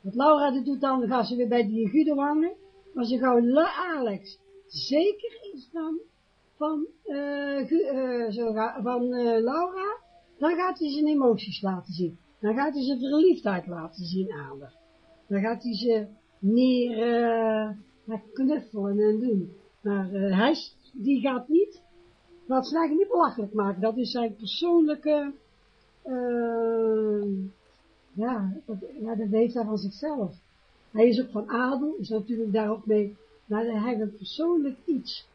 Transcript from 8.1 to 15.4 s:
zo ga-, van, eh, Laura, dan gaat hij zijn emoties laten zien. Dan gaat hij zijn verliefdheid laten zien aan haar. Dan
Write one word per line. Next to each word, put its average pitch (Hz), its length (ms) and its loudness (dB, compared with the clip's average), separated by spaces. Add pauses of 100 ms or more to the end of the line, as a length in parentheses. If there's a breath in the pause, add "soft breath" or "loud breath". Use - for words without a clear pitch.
zo 226 220 -2
ga-, 220 300 -4
van, 247 300 -2
eh, 233 300 2
Laura, 359 540 -2 (420)
dan 320 180 2
gaat 359 220 -2
hij 302 120 -2
zijn 302 160 0
emoties 247 560 2
laten 190 300 -4
zien. 170 260 -4 (220)
Dan 214 140 0
gaat 285 200 -2
hij 285 80 -4
zijn 254 160 -2
verliefdheid 269 680 2
laten 170 380 -10
zien 185 280 -4
aan 139 280 -12
haar. 139 140 -20 (540)
Dan 196 120 0